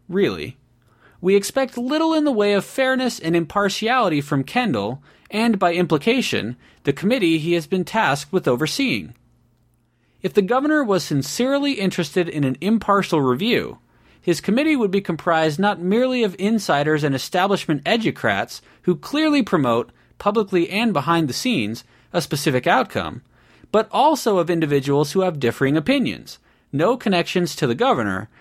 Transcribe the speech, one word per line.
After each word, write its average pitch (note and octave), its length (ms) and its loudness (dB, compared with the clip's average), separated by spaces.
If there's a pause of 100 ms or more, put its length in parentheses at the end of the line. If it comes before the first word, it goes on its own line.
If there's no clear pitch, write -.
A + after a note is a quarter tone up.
really. B2 500 -2 (640)
We F#3 140 2
expect B3 440 0
little D#4 360 0
in D#4 100 2
the D4 80 2
way G#3 200 2
of G3 120 0
fairness C4 540 -2
and E3 160 -2
impartiality G3 880 0
from C#3+ 240 -2
Kendall, C3+ 580 -2 (280)
and A3 280 0
by F3 140 2
implication, E3 840 0 (280)
the C#3+ 80 0
committee E3+ 460 0
he D#3+ 160 -2
has E3 120 -2
been F#3 180 -2
tasked D3+ 480 -2
with F3+ 140 0
overseeing. C3 680 -2 (1040)
If F#3+ 140 -4
the G#3 80 4
governor C#4 420 2
was F#3+ 180 0
sincerely C4+ 720 -2
interested F3+ 560 -2
in D3 160 -4
an C3 160 0
impartial G3 600 2
review, C3 580 0 (420)
his E3+ 200 0
committee C#4+ 360 2
would G#3+ 160 0
be G3 80 2
comprised D#3+ 580 0
not G3 220 0
merely A#3+ 420 0
of G3 160 -2
insiders D#3 640 0
and D3 100 0
establishment E3+ 680 -2
educrats C#3+ 800 -2 (220)
who F3+ 120 2
clearly D4 480 0
promote, B2 480 0 (280)
publicly G3+ 520 0
and A3 220 0
behind D#3 360 2
the A#2+ 40 -4
scenes, B2+ 500 -2 (300)
a F3 80 -2
specific C#3+ 480 -2
outcome, B2+ 540 0 (500)
but G#3+ 180 2
also A#3+ 480 2
of E3 100 2
individuals D3 640 2
who F#3+ 120 0
have E3+ 180 -2
differing C3+ 360 2
opinions, D#3+ 600 -2 (320)
no F3+ 260 2
connections E3+ 600 -2
to D3+ 100 -2
the A#2 80 2
governor, A#2 540 -2 (120)